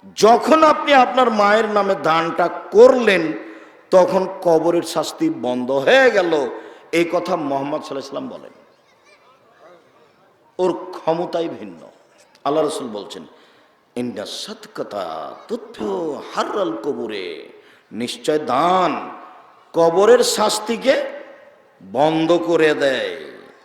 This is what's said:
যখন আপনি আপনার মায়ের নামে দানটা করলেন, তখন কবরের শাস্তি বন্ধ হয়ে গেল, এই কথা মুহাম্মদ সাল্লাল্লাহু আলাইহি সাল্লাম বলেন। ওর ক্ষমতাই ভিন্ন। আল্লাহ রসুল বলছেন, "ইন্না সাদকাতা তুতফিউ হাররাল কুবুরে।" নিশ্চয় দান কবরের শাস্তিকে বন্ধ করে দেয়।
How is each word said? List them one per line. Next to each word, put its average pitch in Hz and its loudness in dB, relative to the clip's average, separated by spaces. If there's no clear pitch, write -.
যখন 240 4
আপনি 294 4
আপনার 247 4
মায়ের 214 2
নামে 196 0
দানটা 165 0
করলেন, 208 4
তখন 185 4
কবরের 170 2
শাস্তি 160 -4
বন্ধ 123 -4
হয়ে 208 4
গেল, 165 0
এই 170 2
কথা 175 -2
মুহাম্মদ 143 -4
সাল্লাল্লাহু - -12
আলাইহি 135 -10
সাল্লাম 139 -10
বলেন। 82 -16
ওর 180 -2
ক্ষমতাই 170 -4
ভিন্ন। 104 -14
আল্লাহ 151 0
রসুল 131 -6
বলছেন, 98 -12
"ইন্না 110 -6
সাদকাতা 90 -10
তুতফিউ 190 -8
হাররাল 185 -4
কুবুরে।" 107 -8
নিশ্চয় 123 -4
দান 151 0
কবরের 185 4
শাস্তিকে 226 0
বন্ধ 160 2
করে 165 2
দেয়। 113 -2